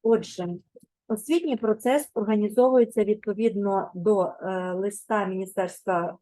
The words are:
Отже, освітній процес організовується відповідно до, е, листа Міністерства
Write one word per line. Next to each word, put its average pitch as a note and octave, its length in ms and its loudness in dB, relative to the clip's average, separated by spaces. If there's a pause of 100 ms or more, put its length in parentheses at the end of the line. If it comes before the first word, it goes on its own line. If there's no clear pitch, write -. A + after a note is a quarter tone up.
Отже, G#3+ 400 0 (600)
освітній C#4+ 500 -2
процес B3 560 0
організовується A3 920 2
відповідно G3+ 920 -2
до, F#3+ 280 2
е, F#3 500 -4
листа G3+ 520 -2
Міністерства F#3+ 960 -4